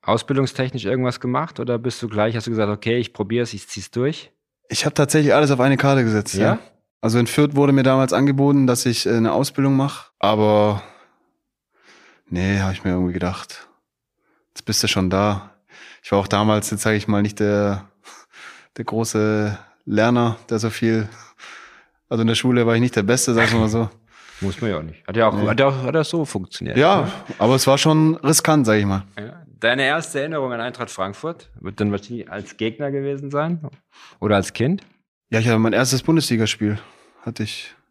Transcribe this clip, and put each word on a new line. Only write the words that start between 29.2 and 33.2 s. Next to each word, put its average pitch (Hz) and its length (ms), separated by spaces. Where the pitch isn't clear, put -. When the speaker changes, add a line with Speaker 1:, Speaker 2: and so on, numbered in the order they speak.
Speaker 1:
Deine 127 280
erste 151 320
Erinnerung 139 340
an 117 80
Eintracht 120 300
Frankfurt 101 580
wird 104 200
dann 104 120
wahrscheinlich 113 400
als 101 260
Gegner 139 340
gewesen 139 400